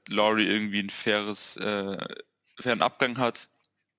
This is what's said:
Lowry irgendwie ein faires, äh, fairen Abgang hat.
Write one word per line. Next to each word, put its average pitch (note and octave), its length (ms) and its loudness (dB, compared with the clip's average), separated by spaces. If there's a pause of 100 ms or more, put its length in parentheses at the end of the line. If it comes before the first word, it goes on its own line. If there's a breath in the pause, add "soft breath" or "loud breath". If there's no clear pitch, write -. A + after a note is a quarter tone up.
Lowry G#2+ 380 4
irgendwie G#2 340 0
ein G2 100 -4
faires, G#2 680 -2
äh, G2 400 -4 (600)
fairen A#2+ 220 0
Abgang B2 360 2
hat. A#2+ 320 -2 (500)